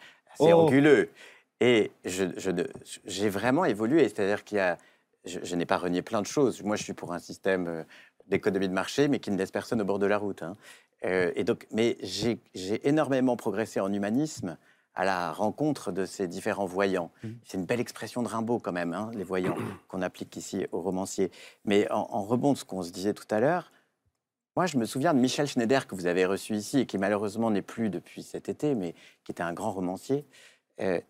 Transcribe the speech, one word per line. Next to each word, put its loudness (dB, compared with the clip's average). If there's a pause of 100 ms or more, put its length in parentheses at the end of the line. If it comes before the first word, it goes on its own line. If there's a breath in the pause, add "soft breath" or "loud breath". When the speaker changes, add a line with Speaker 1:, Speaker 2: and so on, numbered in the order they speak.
(320 loud breath)
Speaker 1:
assez 6
Speaker 2:
Oh. 8
Speaker 1:
anguleux. 8 (500 loud breath)
Et 6 (140)
je, -2 (140)
je -2
ne, 0 (400)
j'ai -2
vraiment 2
évolué, 2
c'est-à-dire -2
qu'il -4
y 4
a, 2 (480 soft breath)
je, -8
je -6
n'ai 0
pas 2
renié -2
plein -2
de -6
choses. 0
Moi, -2
je -6
suis -8
pour -10
un -6
système, -2
euh, -6 (420 loud breath)
d'économie 0
de -4
marché, 0
mais 0
qui -8
ne 0
laisse -2
personne -4
au -2
bord -2
de 2
la 2
route, -6
hein. -8 (480 loud breath)
Euh, 2
et 0
donc, -2
mais 2
j'ai, -2 (160)
j'ai -4
énormément 2
progressé -4
en 0
humanisme -2 (380 soft breath)
à -2
la 0
rencontre -2
de -2
ces -4
différents -4
voyants. 0 (120)
Speaker 2:
Mhm. -10
Speaker 1:
C'est -8
une -4
belle 0
expression -8
de -4
Rimbaud, -2
quand -6
même, -4
hein, -6
les -6
voyants, -2 (160)
<clears throat> -20
qu'on -6
applique -6
ici -4
aux -4
romanciers. -2 (360 loud breath)
Mais 4
en, -2
en -2
rebond 2
de -2
ce -14
qu'on -6
se -8
disait -2
tout -14
à 0
l'heure, 0 (840 soft breath)
moi, 2
je -4
me 4
souviens 2
de 6
Michel 2
Schneider, 2
que -10
vous -4
avez 4
reçu -2
ici -2
et 2
qui, -4
malheureusement, 0
n'est 2
plus -4
depuis -8
cet -10
été, -2
mais -4 (300 loud breath)
qui -8
était -8
un -4
grand -4
romancier. -2 (560 soft breath)
Euh, 0